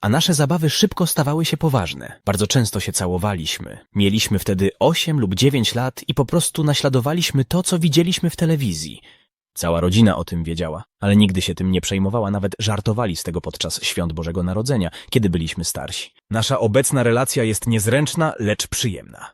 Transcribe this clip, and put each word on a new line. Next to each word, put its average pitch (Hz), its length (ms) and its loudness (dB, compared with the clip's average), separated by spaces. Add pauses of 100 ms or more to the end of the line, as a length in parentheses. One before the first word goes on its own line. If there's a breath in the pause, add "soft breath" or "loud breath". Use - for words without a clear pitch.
a 104 60 0
nasze 160 240 2
zabawy 151 360 2
szybko 185 380 0
stawały 156 380 0
się 156 120 -2
poważne. 95 680 -2
Bardzo 101 220 0
często 113 320 2
się 92 120 -6
całowaliśmy. 90 840 -4 (180)
Mieliśmy 101 440 2
wtedy 95 400 2
osiem 156 400 2
lub 101 160 0
dziewięć 123 400 2
lat 127 320 -4
i 139 60 -4
po 151 120 2
prostu - 380 0
naśladowaliśmy 143 840 0
to, 175 180 0
co 175 160 0
widzieliśmy 170 500 2
w - 60 -12
telewizji. 120 680 -2 (520 soft breath)
Cała 85 280 0
rodzina 95 360 6
o 85 60 -4
tym 85 200 -4
wiedziała, 82 400 -6 (160)
ale 101 160 4
nigdy 95 260 6
się 90 140 -2
tym 95 160 -2
nie 92 100 2
przejmowała, 98 500 -2
nawet 101 280 -4
żartowali 107 560 -2
z - 80 -8
tego 85 180 -6
podczas - 420 -8
świąt 87 300 -2
Bożego 85 300 -4
Narodzenia, 101 480 -2 (180 loud breath)
kiedy 107 200 2
byliśmy 82 340 -2
starsi. - 480 -8 (180)
Nasza 110 300 0
obecna 120 440 2
relacja 120 400 2
jest 110 240 -2
niezręczna, 123 720 0
lecz - 280 -2
przyjemna. - 680 -6